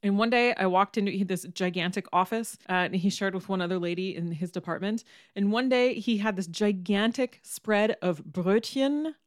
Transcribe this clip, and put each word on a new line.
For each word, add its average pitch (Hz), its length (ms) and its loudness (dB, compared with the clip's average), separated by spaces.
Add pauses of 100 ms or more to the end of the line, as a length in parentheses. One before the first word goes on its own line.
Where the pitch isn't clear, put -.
And 202 160 2
one 220 100 4
day 240 300 4
I 190 80 2
walked 185 320 2
into, 202 120 0
he 190 100 -2
had 196 80 0
this 185 260 -4
gigantic 180 580 -2
office, 202 460 -2 (100)
uh, 185 40 0
and 180 240 2
he 185 120 2
shared 190 260 -2
with 185 140 -6
one 190 140 -2
other 180 160 -2
lady 175 360 -4
in 170 180 -6
his 170 180 -6
department. 185 540 -4 (300)
And 202 160 2
one 247 200 2
day 247 240 4
he 226 240 0
had 208 180 0
this 185 120 -4
gigantic 208 920 0
spread 214 600 0
of 165 240 -2
Brötchen 269 880 0 (120)